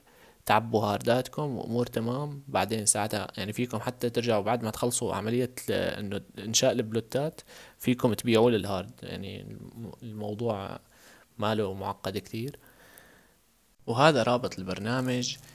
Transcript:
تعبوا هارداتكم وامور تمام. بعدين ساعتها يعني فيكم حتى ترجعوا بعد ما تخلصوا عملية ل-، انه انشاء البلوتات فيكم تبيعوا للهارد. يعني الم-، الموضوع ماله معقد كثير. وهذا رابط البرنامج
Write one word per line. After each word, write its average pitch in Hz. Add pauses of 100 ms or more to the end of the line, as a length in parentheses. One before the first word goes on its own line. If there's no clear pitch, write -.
(460)
تعبوا 113
هارداتكم 120
وامور 120
تمام. 135
بعدين 107
ساعتها 104 (100)
يعني 101
فيكم 123
حتى 123
ترجعوا 117
بعد 117
ما 110
تخلصوا 120
عملية 117 (180)
ل-، -
انه 98 (180)
انشاء 113
البلوتات 117 (360)
فيكم 123
تبيعوا 117
للهارد. 98 (120)
يعني 98
الم-، 107 (120)
الموضوع 107 (580)
ماله 104
معقد 98
كثير. 113 (1300)
وهذا 127
رابط 120
البرنامج 120 (200)